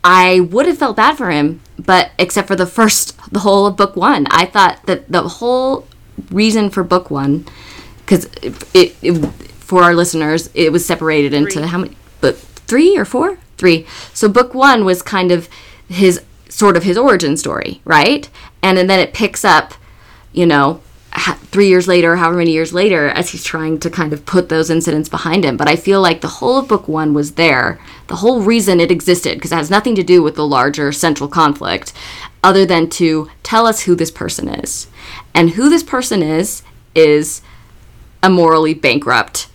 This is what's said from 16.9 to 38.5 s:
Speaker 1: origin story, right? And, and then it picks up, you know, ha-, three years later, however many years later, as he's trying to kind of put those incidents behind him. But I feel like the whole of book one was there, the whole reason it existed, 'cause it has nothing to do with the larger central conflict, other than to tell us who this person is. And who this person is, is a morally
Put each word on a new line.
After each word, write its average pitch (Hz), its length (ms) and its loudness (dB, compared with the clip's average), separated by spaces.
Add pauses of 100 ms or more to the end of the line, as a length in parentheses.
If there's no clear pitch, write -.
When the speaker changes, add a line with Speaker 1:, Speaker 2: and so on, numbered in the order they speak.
Speaker 1:
origin 175 380 2
story, - 480 -8
right? 190 440 0 (320)
And, 185 180 2
and 185 120 2
then 190 100 4
it - 140 -2
picks - 300 -4
up, 160 300 2 (580)
you 170 140 0
know, 147 340 2 (320)
ha-, - 320 -6
three 196 240 2
years 180 180 4
later, 175 300 2
however 175 220 0
many 170 120 0
years 160 220 -2
later, 175 360 0
as 180 220 -4
he's - 140 -14
trying 160 360 -6
to 170 100 -6
kind 156 220 -4
of 147 140 -10
put 180 220 0
those 160 200 -2
incidents 160 400 -2
behind 165 360 -2
him. 131 120 -2
But 147 120 0
I 156 80 2
feel 196 240 0
like 165 220 0
the 117 60 -8
whole 247 300 -2
of 269 100 -4
book 208 200 -2
one 156 260 -2
was 147 200 -2
there, 143 440 0 (300)
the - 80 -8
whole 226 260 2
reason 190 380 2
it 170 100 2
existed, 180 500 0
'cause 160 120 -8
it 170 40 -2
has 156 140 -6
nothing 220 240 0
to 190 80 0
do 170 200 4
with 156 120 -2
the 156 120 -4
larger 143 460 0
central 143 360 -4
conflict, 143 640 -2 (520)
other 190 220 4
than 165 240 0
to 156 400 -2 (120)
tell 226 240 0
us 220 160 -2
who 175 120 2
this 160 160 -2
person - 380 -10
is. - 400 -10 (460)
And 170 160 4
who 240 200 -2
this 330 140 2
person 247 380 -4
is, 156 400 -4 (320)
is 151 460 2 (800)
a 185 60 2
morally 160 460 2